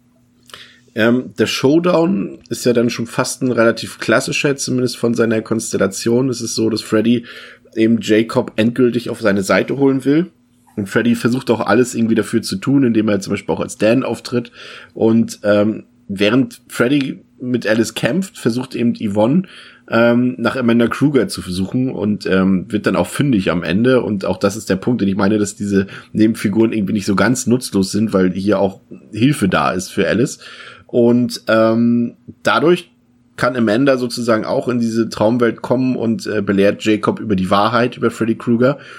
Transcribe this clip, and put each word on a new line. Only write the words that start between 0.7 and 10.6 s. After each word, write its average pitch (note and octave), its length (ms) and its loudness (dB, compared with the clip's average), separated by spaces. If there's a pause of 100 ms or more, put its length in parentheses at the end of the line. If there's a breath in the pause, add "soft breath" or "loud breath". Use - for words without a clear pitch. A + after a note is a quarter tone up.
Ähm, A#2+ 440 0
der A2 80 2
Showdown E3+ 920 0 (100)
ist - 160 -6
ja B2 80 4
dann A#2 160 2
schon A#2 180 -6
fast - 360 -4
ein B2+ 100 0
relativ A2+ 460 0
klassischer, C3+ 580 0
zumindest B2+ 400 -2
von A#2+ 180 0
seiner A2+ 280 0
Konstellation. A2+ 880 -2
Es A#2 100 -6
ist A2+ 140 -8
so, A2 160 0
dass A2 100 -2
Freddy A#2 460 0 (480 loud breath)
eben A2 260 2
Jacob A2 560 0
endgültig A#2+ 540 0
auf A#2 100 -10
seine G2+ 220 0
Seite G2+ 340 0
holen C3+ 300 2
will. D#3+ 240 2 (460)